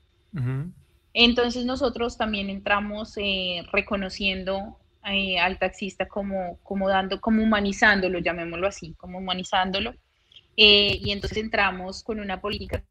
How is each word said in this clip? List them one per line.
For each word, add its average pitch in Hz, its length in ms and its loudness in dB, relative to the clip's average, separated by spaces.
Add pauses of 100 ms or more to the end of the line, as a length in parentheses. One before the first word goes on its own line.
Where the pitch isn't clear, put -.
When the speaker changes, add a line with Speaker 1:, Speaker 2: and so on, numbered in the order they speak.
(340)
Speaker 1:
Ujú. 135 360 -4 (440)
Speaker 2:
Entonces 240 500 4
nosotros 247 540 -2
también 202 320 -4
entramos, 208 680 -2
eh, 185 560 -2
reconociendo, 196 1040 -2 (320)
eh, 190 300 0
al 185 200 2
taxista 185 500 -4
como, 190 520 -6
como 196 280 -2
dando, 190 320 0
como 220 200 4
humanizándolo, 202 800 4
llamémoslo 170 480 -2
así, 170 300 -8
como 180 220 -12
humanizándolo. 190 760 -2 (640)
Eh, 202 440 8
y 202 100 -2
entonces 202 260 -4
entramos 196 640 -2
con 214 160 -4
una 190 220 -6
política 202 500 -6